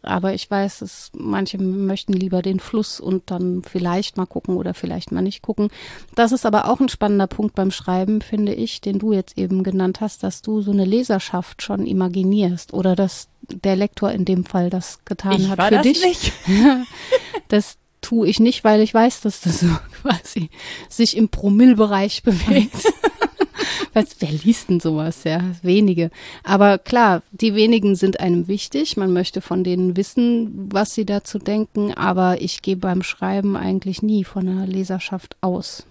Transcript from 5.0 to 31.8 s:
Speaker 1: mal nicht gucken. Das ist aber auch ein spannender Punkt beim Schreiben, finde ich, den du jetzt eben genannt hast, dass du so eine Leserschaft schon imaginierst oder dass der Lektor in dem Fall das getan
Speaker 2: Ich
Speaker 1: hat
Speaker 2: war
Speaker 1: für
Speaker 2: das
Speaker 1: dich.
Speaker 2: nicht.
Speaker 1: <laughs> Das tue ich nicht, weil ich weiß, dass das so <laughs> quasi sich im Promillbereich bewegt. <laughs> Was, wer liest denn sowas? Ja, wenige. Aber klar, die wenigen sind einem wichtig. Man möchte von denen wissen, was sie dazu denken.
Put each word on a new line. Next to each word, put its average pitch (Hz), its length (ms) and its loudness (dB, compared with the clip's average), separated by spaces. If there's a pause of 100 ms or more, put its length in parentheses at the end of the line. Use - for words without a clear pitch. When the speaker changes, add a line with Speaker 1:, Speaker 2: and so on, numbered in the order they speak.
Speaker 1:
mal 175 100 -2
nicht 196 200 -4
gucken. 208 260 -2 (480)
Das 233 160 4
ist 254 140 -2
aber 214 220 2
auch 247 120 0
ein 269 80 4
spannender 202 400 0
Punkt 214 260 -4
beim 190 160 0
Schreiben, 190 500 -2
finde 208 340 -2
ich, - 260 -6
den 196 180 -4
du 214 140 0
jetzt 190 260 -2
eben 190 260 0
genannt 190 360 -2
hast, 214 240 -6
dass 190 180 -6
du 214 200 -2
so 202 100 -4
eine 196 120 2
Leserschaft 190 760 -2
schon 202 240 -4
imaginierst 185 880 0
oder 185 220 2
dass - 320 -2 (140)
der 190 340 -2
Lektor 202 340 -2
in 185 140 -2
dem 185 200 0
Fall 175 260 0
das - 340 -8
getan 196 380 -2
Speaker 2:
Ich 190 60 2
Speaker 1:
hat 190 100 -2
Speaker 2:
war 185 100 4
Speaker 1:
für 214 60 6
Speaker 2:
das 208 80 6
Speaker 1:
dich. 311 220 4
Speaker 2:
nicht. - 280 0 (140)
Speaker 1:
<laughs> 247 400 6 (640)
Das - 280 0 (240)
tue 226 280 0
ich 208 100 0
nicht, 233 240 4
weil 214 180 6
ich 214 140 2
weiß, 233 280 4
dass - 180 -4
das 165 200 0
so 175 60 4
<laughs> - 360 -2
quasi 175 460 -4 (400)
sich - 280 0
im 214 120 2
Promillbereich 208 920 4
bewegt. 214 540 2
<laughs> - 1160 -2
Was, 214 260 0
wer 160 100 -2
liest 156 380 0
denn 180 120 2
sowas? 160 440 -4
Ja, 165 160 -2 (220)
wenige. 180 480 2 (340)
Aber 196 340 4
klar, 220 440 2 (100)
die 208 220 0
wenigen 214 420 4
sind 190 240 0
einem 175 260 0
wichtig. 240 500 -4
Man 190 160 0
möchte 180 280 -2
von 185 240 -4
denen 180 320 0
wissen, 226 760 0
was 196 220 0
sie 220 120 -2
dazu 202 320 -4
denken. 208 560 -2